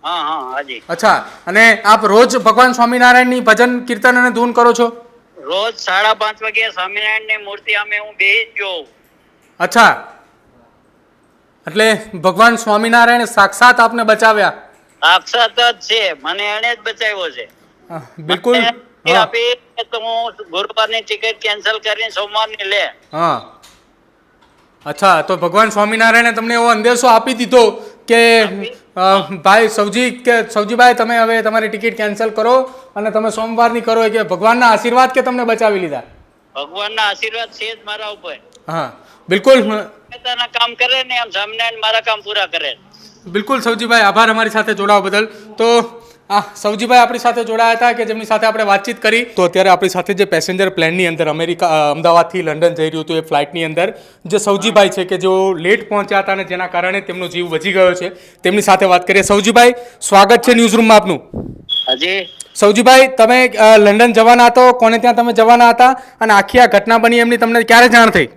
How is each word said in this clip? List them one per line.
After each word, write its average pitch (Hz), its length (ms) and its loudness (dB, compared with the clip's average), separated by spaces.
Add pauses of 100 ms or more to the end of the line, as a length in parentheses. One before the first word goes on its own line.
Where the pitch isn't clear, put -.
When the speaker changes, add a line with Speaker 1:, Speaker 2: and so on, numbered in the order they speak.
Speaker 1:
હા, 170 180 -8
હા, 147 300 -8
હાજી. 131 380 -12
Speaker 2:
અચ્છા, 170 360 0 (220)
અને 214 380 2
આપ 220 200 4
રોજ 220 320 4
ભગવાન 233 340 2
સ્વામિનારાયણની 247 680 2
ભજન, 240 400 2
કીર્તન 247 400 0
અને 247 100 2
ધૂન 240 220 -2
કરો 240 220 2
છો? 233 320 -4 (320)
Speaker 1:
રોજ - 380 -6
સાડા 202 380 -2
પાંચ 214 280 -8
વાગે 220 280 -4
સ્વામિનારાયણની 214 720 -8
મૂર્તિ 202 280 -12
સામે 208 260 -6
હું 208 180 -12
બેસી 202 280 -2
જ 220 120 -16
ગયો. 180 300 -10 (760)
Speaker 2:
અચ્છા, 180 480 2 (1600)
એટલે 214 340 -2 (120)
ભગવાન 185 420 2
સ્વામિનારાયણ 233 680 2
સાક્ષાત 226 560 2
આપને 233 240 2
બચાવ્યા? 214 460 2 (520)
Speaker 1:
સાક્ષાત 202 580 0
જ 240 200 0
છે, 208 420 -4
મને 180 220 -8
એણે 220 320 -6
જ 233 40 -20
બચાવ્યો 208 520 -8
છે. 123 180 -16 (400)
Speaker 2:
હા, 160 120 -14 (180)
બિલકુલ. 180 380 -2
Speaker 1:
મને 233 560 -4
Speaker 2:
હા. 202 80 4
Speaker 1:
આપી 233 340 -4
કે - 280 -16
તો 226 160 -10
હું 226 320 -6 (180)
ગુરુવારની 214 520 -6
ટિકિટ 220 380 -8
કેન્સલ 208 400 -6
કરીને 214 300 -8
સોમવારની 208 540 -6
લે. 196 220 -4 (280)
Speaker 2:
હા. 151 400 -4 (1300)
અચ્છા, 160 360 2
તો 185 160 -4
ભગવાન 180 320 0
સ્વામિનારાયણે 226 640 2
તમને 226 220 -6
એવો 233 140 0
અંદેશો 240 400 0
આપી 226 260 2
દીધો 226 380 2 (360)
કે, 226 340 4
Speaker 1:
આપી. 202 340 -6 (220)
Speaker 2:
અ, 190 360 0
ભાઈ 196 340 2
સૌજી, 214 440 -2
કે 233 380 -2
સૌજીભાઈ, 240 440 2
તમે 233 240 -2
હવે 226 240 0
તમારી 220 260 -2
ટિકિટ 214 300 -6
કેન્સલ 214 320 -4
કરો 226 320 0 (340)
અને 208 160 -6
તમે 214 180 -2
સોમવારની 226 520 -2
કરો, 226 240 0
એ 220 40 0
કે 220 140 -2
ભગવાનના 220 460 0
આશીર્વાદ 240 440 0
કે 262 80 2
તમને 247 220 -4
બચાવી 220 360 -2
લીધા? 147 240 -8 (520)
Speaker 1:
ભગવાનના 202 460 -8
આશીર્વાદ 220 500 -6
છે 220 240 -14
જ - 100 -20
મારા 214 220 -12
ઉપર. 202 280 -16 (320)
Speaker 2:
હા, 156 240 -8 (380)
બિલકુલ. 226 320 4 (220)
Speaker 1:
પોતાના 240 640 -12
કામ 233 260 -4
કરે 254 300 -4
ને 254 120 -8
એમ 233 140 -6
સ્વામિનારાયણ 220 520 -8
મારા 220 200 -2
કામ 220 200 -6
પૂરા 202 240 -6
કરે. 156 320 -10 (480)
Speaker 2:
બિલકુલ 208 360 -4
સૌજીભાઈ, 233 400 -2
આભાર 208 280 2
અમારી 220 200 -2
સાથે 214 240 -2
જોડાવા 202 260 2
બદલ. 196 260 -2
તો 233 760 -4 (280)
આ 202 120 0
સૌજીભાઈ 214 580 0
આપણી 240 200 2
સાથે 233 240 -2
જોડાયા 226 280 0
હતા 233 220 0
કે 233 120 -6
જેમની 220 200 -8
સાથે 214 220 0
આપણે 220 160 -2
વાતચીત 202 380 -2
કરી. 226 220 0
તો 220 200 -4
અત્યારે 185 260 0
આપણી 180 200 2
સાથે 185 240 -6
જે 190 120 -2
પેસેન્જર 185 440 -2
પ્લેનની 175 380 -2
અંદર 160 200 -2
અમેરિકા, 165 400 -4
અ, 156 240 0
અમદાવાદથી 170 500 0
લંડન 160 320 -2
જઈ 160 160 -4
રહ્યું 160 140 -8
હતું, 160 140 -4
એ 160 40 -4
ફ્લાઇટની 160 440 -4
અંદર 170 280 -4 (320)
જે 180 120 -2
સૌજીભાઈ 202 520 0
છે 185 160 -6
કે 185 120 -4
જેઓ 190 360 0
લેટ 190 360 -2
પહોંચ્યા 202 300 -2
હતા 196 120 -4
અને 190 120 -4
જેના 180 240 -8
કારણે 180 340 -4
તેમનો 185 260 -10
જીવ 175 200 -8
વધી 170 260 -4
ગયો 185 200 4
છે, 180 160 -8
તેમની - 520 -4
સાથે 190 240 2
વાત 180 220 2
કરીએ. 190 140 2
સૌજીભાઈ, 220 520 4 (280)
સ્વાગત 202 400 4
છે 247 120 2
ન્યૂઝરૂમમાં 226 440 4
આપનું. 185 320 -2 (580)
Speaker 1:
હાજી. 180 500 -6 (180)
Speaker 2:
સૌજીભાઈ, 254 520 4
તમે, 254 400 2
અ, 220 300 6
લંડન 214 360 4
જવાના 240 320 6
હતો, 247 280 6
કોને 233 240 2
ત્યાં 233 180 0
તમે 240 180 0
જવાના 233 360 6
હતા 247 220 4 (300)
અને 220 120 0
આખી 202 260 2
આ 247 60 8
ઘટના 220 320 2
બની 233 200 2
એમની 233 200 0
તમને 233 260 0
ક્યારે 233 260 6
જાણ 226 200 6
થઈ? 160 280 0